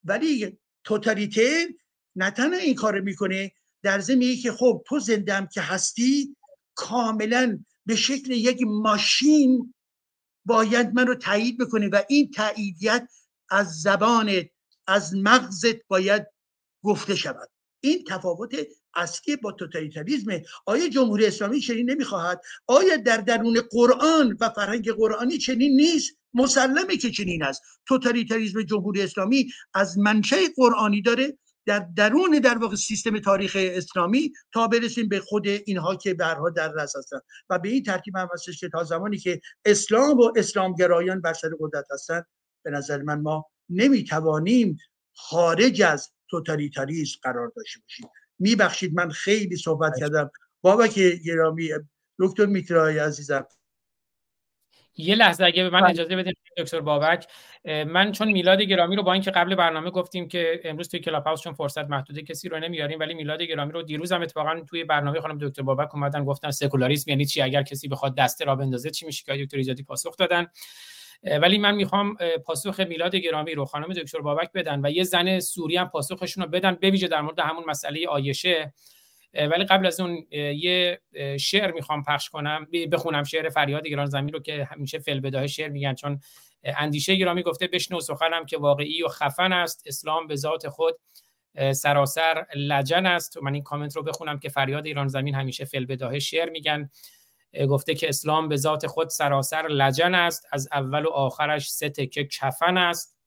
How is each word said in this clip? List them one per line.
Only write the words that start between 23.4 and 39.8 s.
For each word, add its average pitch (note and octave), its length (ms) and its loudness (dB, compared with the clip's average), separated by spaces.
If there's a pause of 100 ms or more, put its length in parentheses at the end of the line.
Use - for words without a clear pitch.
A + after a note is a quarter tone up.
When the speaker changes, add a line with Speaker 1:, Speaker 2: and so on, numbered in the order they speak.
Speaker 1:
قرآن B3+ 680 6
و A3+ 100 2
فرهنگ G#3 420 -2
قرآنی A3 460 0
چنین C4 380 2
نیست؟ D#4 420 4 (160)
مسلمه C4+ 640 2
که A#3 140 -2
چنین F3+ 320 -4
است. C#3 180 -4 (240)
توتالیتاریسم A3+ 760 0
جمهوری G3+ 400 -2
اسلامی G#3+ 460 0 (260)
از F#3+ 240 0
منشأ G#3 400 4 (180)
قرآنی G#3+ 460 4
داره، B3 360 2 (280)
در G3+ 300 0
درون C#4+ 360 4
در B3 260 6
واقع G#3+ 180 -2
سیستم G#3+ 440 -2
تاریخ G3 400 0
اسلامی F#3 720 0 (200)
تا A3+ 160 0
برسیم A#3 420 0
به G3 100 0
خود G3+ 280 -2
اینها G3 480 -2
که F#3 180 -4
به E3+ 120 -2
هر D#3+ 100 0
حال D#3+ 180 -2
در D#3+ 180 -2
رأس D3+ 240 -6
هستن. C3+ 240 -12 (300)
و F3+ 100 0
به F#3 100 -4
این B3+ 140 0
ترتیب F#3 320 -6
هم F#3 180 -4
هستش F3 260 -12
که F3+ 100 -8
تا E3+ 140 -4
زمانی F3 340 -4
که F3 240 -4 (240)
اسلام G#3+ 540 6